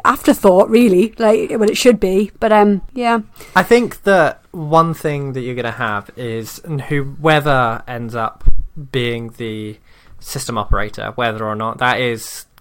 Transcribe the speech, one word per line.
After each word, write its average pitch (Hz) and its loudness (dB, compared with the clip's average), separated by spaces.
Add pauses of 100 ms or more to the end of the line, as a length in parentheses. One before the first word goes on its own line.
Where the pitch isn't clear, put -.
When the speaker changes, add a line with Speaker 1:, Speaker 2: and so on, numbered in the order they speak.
Speaker 1:
afterthought, 214 4
really, 220 4
like, 220 0
when 220 0
it - -2
should 240 4
be. 190 0
But, 226 0
um, 208 4 (120)
yeah. 233 -2 (360)
Speaker 2:
I 185 4
think 233 0
that 180 2 (100)
one 160 0
thing 143 -6
that 131 -8
you're 123 -8
gonna 117 -6
have 110 -6
is, 113 -10
and 147 -6
whoever 139 0
ends 120 -10
up 113 -8 (460)
being 117 -4
the 107 -10 (420)
system - -8
operator, 104 -4
whether 110 -4
or 107 -6
not 110 -6
that 123 0
is 117 -6 (160)